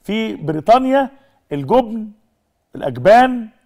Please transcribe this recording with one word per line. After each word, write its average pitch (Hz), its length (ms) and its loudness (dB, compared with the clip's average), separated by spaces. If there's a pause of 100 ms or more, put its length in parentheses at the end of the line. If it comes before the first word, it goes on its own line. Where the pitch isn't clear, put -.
في 220 320 -6
بريطانيا، 254 760 0 (420)
الجبن، 214 560 -2 (680)
الاجبان 220 720 2 (180)